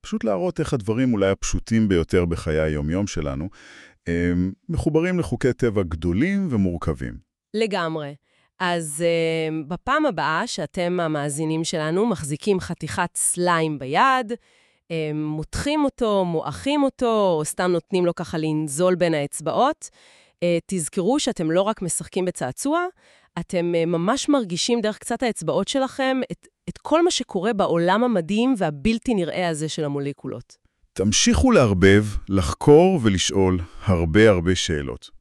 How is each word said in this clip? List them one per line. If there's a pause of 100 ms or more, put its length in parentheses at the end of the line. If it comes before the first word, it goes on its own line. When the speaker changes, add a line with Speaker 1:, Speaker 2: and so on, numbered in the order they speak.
Speaker 1:
פשוט
להראות
איך
הדברים
אולי
הפשוטים
ביותר
בחיי
היומיום
שלנו, (600)
אה, (360)
מחוברים
לחוקי
טבע
גדולים
ומורכבים. (400)
Speaker 2:
לגמרי. (460)
אז,
אה,
בפעם
הבאה
שאתם
המאזינים
שלנו
מחזיקים
חתיכת
סליים
ביד, (580)
אה,
מותחים
אותו,
מועכים
אותו,
או
סתם
נותנים
לו
ככה
לנזול
בין
האצבעות, (520)
אה,
תזכרו
שאתם
לא
רק
משחקים
בצעצוע, (540)
אתם,
אה,
ממש
מרגישים
דרך
קצת
האצבעות
שלכם (120)
את, (220)
את
כל
מה
שקורה
בעולם
המדהים
והבלתי
נראה
הזה
של
המולקולות. (360)
Speaker 1:
תמשיכו
לערבב, (240)
לחקור
ולשאול (260)
הרבה
הרבה
שאלות. (100)